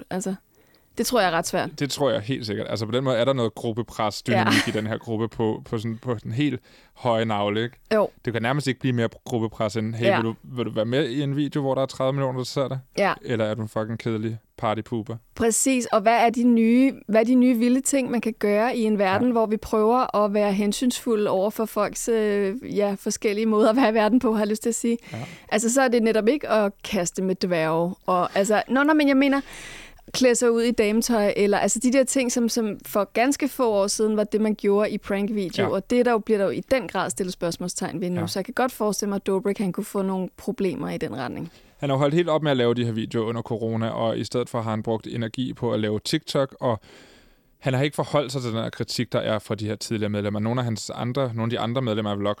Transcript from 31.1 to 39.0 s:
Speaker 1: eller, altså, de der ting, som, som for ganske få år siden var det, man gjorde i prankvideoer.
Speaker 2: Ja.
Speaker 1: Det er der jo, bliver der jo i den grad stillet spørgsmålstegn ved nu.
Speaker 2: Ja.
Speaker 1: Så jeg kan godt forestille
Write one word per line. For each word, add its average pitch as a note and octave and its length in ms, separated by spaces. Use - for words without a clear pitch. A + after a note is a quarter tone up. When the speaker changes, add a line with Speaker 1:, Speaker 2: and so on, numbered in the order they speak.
Speaker 1:
eller, G3+ 220
altså, - 220
de B3 140
der C4+ 100
ting, B3 280
som, A#3 180
som A3 360
for G#3 180
ganske C4+ 360
få A#3+ 240
år G3 140
siden G#3+ 300
var G#3+ 60
det, G#3+ 180
man G#3+ 140
gjorde G3+ 340
i G#3 80
prankvideoer. G3 800
Speaker 2:
Ja. F#3+ 40
Speaker 1:
Det B3 100
er B3 40
der A#3+ 80
jo, A#3 60
bliver G#3+ 200
der G3 80
jo E3+ 60
i B2 80
den B3 160
grad F3 220
stillet F3+ 240
spørgsmålstegn F3 680
ved F3 80
nu. F3 120
Speaker 2:
Ja. - 60
Speaker 1:
Så G3 120
jeg F#3+ 60
kan B3 80
godt B3+ 180
forestille G#3 380